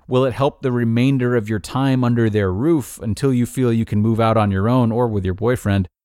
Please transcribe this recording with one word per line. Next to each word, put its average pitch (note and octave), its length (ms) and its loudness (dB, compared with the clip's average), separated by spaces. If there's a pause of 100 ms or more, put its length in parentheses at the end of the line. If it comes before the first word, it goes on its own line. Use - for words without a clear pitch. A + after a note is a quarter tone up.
will B2+ 180 2
it B2 80 -2
help C#3 280 -2
the C3 100 -2
remainder B2 640 0
of G#2+ 140 -2
your A2 100 -2
time C3 440 -2
under A#2 260 2
their G#2 220 0
roof C3+ 500 -2
until B2+ 320 -2
you B2 120 2
feel B2 260 -2
you A2+ 140 0
can G#2+ 160 -2
move A2 180 2
out A2+ 180 2
on G#2 140 2
your G2 180 0
own B2 220 2
or A#2+ 160 0
with G2+ 180 -2
your F#2+ 80 -2
boyfriend, G2+ 560 0 (160)